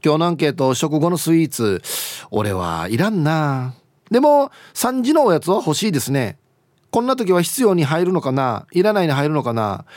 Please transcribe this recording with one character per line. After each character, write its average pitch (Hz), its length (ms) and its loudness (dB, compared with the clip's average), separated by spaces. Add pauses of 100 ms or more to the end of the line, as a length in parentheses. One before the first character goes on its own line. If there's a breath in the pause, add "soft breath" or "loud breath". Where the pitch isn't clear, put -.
今 156 120 4
日 - 20 0
の 170 80 2
ア - 20 2
ン 165 80 -2
ケ 151 120 2
ー 131 40 -2
ト、 131 220 0
食 151 240 -2
後 165 100 2
の 175 80 -2
ス 165 180 0
イ 165 100 4
ー - 40 -8
ツ。 101 320 -2 (480 loud breath)
俺 104 240 -2
は 85 340 -4
い 110 100 -2
ら 190 120 0
ん 190 140 0
な。 143 500 -2 (380)
で 240 80 4
も、 285 320 4 (240 loud breath)
三 254 260 -2
時 277 140 2
の 294 100 4
お 190 80 4
や 151 60 2
つ 160 100 -6
は 196 80 4
欲 160 160 -2
し 202 140 -2
い 208 40 0
で 143 100 0
す 131 100 -6
ね。 131 260 -2 (540)
こ 233 80 2
ん 240 80 -2
な 262 80 2
時 214 160 -2
は 175 100 4
必 214 200 -2
要 208 120 4
に 170 120 2
入 165 220 0
る 180 40 0
の 175 80 0
か 131 140 -2
な？ 127 400 -2
い 180 100 2
ら 214 80 4
な 202 100 2
い 170 60 2
に 143 60 0
入 143 160 0
る 156 40 -2
の 143 100 -2
か 120 100 -4
な？ 107 320 -4 (120)